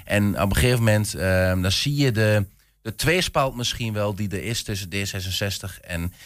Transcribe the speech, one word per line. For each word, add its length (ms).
En 360
op 80
een 60
gegeven 280
moment, 300
ehm, 480
dan 100
zie 240
je 160
de, 340
de 140
tweespalt 600
misschien 380
wel 220
die 140
er 140
is 200
tussen 260
D 40
zesenzestig 840
en, 340